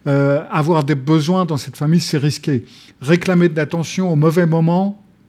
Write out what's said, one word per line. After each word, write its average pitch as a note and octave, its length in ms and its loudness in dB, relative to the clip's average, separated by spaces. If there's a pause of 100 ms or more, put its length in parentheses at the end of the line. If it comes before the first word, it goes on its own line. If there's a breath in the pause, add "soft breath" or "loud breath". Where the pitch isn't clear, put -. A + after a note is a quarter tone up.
euh, C#3 420 2
avoir D#3 340 0
des D3 120 0
besoins D#3 480 0
dans D#3 140 -4
cette - 180 -10
famille, D#3+ 240 2
c'est - 180 -2
risqué. C#3 480 -2 (360 loud breath)
Réclamer F3 480 2
de D#3 60 -4
l'attention E3+ 560 -4
au D#3 40 0
mauvais D#3+ 300 2
moment, E3+ 580 0 (260)